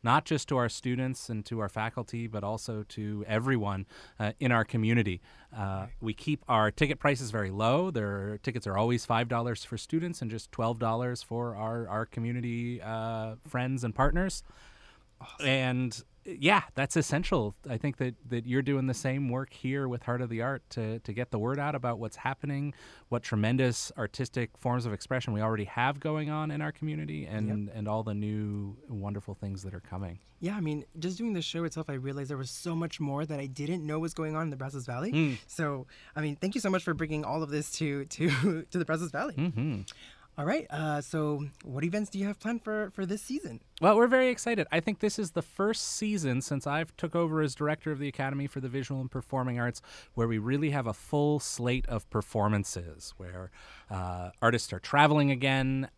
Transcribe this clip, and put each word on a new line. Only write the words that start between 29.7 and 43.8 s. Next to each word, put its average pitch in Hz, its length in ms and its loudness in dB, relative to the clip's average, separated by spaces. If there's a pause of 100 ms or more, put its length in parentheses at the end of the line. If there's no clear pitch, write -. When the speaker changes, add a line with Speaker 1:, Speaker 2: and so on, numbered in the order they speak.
Speaker 1:
are 90 60 -10
coming. 90 380 -8 (220)
Speaker 2:
Yeah, 190 160 -4
I 208 40 -4
mean, 151 260 -2 (120)
just 175 200 -4
doing 226 160 -2
the 170 80 -2
show 165 220 -4
itself, 160 260 -6
I 139 40 -4
realized 135 360 -6
there 139 80 -4
was 131 120 -6
so 170 240 -6
much 165 260 -4
more 143 260 -2
that 147 120 -6
I 139 80 -6
didn't 151 400 -4
know 151 120 -2
was 165 160 -2
going 156 200 -2
on 160 100 0
in 156 60 -2
the 139 60 -6
Brazos 135 300 -6
Valley. 135 260 -2
Speaker 1:
Mm. 147 340 4
Speaker 2:
So, 143 400 -4 (300)
I 156 60 -2
mean, 147 140 -2
thank 190 180 -2
you 247 80 0
so 190 80 2
much 185 140 2
for 170 100 2
bringing 151 280 -2
all 156 200 -2
of 147 80 -4
this 151 220 -2
to, 143 340 -2
to, 160 560 2
<laughs> - 80 -14
to 180 80 -2
the 165 80 2
Brazos 160 240 -2
Valley. 165 240 -4
Speaker 1:
Mm-hmm. 131 480 0 (540)
Speaker 2:
All 147 80 -4
right, 285 240 0
uh, 151 320 -2
so 147 460 -2 (160)
what 139 220 -4
events 196 260 0
do 196 80 -6
you 196 80 0
have 202 140 -4
planned 226 240 -4
for, 214 260 -2
for 190 160 -4
this 202 160 -2
season? 220 380 -8 (200)